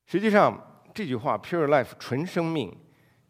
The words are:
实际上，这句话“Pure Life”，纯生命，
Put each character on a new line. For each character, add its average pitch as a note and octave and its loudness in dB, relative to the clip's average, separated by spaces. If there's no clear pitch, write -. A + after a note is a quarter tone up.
实 F3+ -2
际 G#3+ 2
上， E3 2
这 G#3 -6
句 B2+ -2
话 B2 -2
“Pure E3 -2
Life”， C#3 2
纯 C#3 -4
生 E3+ -4
命， A2+ -6